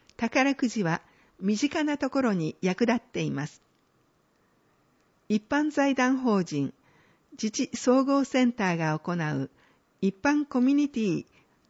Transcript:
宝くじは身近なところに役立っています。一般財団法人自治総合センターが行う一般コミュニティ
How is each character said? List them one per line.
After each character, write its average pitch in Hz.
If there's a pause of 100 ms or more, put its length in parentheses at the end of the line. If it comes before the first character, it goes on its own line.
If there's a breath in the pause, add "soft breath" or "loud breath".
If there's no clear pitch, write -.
(180 soft breath)
宝 269
く 254
じ 214
は 165 (380 soft breath)
身 208
近 294
な 294
と 269
こ 269
ろ 233
に 160
役 185
立 226
っ -
て -
い 151
ま 139
す。 - (1700)
一 214
般 302
財 277
団 254
法 220
人 143 (600 soft breath)
自 214
治 -
総 262
合 277
セ 254
ン 240
タ 190
ー 170
が 156
行 175
う 151 (520 soft breath)
一 190
般 294
コ 254
ミ 262
ュ -
ニ 285
テ 247
ィ 190 (440 soft breath)